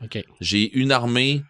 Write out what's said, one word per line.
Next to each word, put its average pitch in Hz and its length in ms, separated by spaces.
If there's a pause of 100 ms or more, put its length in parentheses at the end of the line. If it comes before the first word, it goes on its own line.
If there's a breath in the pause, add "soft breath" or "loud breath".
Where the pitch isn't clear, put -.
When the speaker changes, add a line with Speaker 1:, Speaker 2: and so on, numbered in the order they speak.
Speaker 1:
Ok. 110 200 (160)
Speaker 2:
J'ai 101 380
une 135 140
armée 127 580